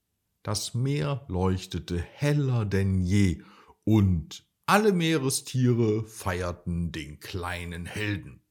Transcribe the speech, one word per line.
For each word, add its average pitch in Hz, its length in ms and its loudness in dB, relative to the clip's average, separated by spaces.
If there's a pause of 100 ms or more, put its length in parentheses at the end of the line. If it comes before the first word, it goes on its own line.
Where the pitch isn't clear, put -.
(420)
Das - 320 -6
Meer 139 540 -2
leuchtete 90 680 -2
heller 135 680 0
denn 98 360 2
je, 92 420 2 (420)
und 95 640 2 (200)
alle 202 260 4
Meerestiere 131 1120 2
feierten 87 880 -4
den 76 280 -12
kleinen 87 680 -8
Helden. 92 540 -6 (100)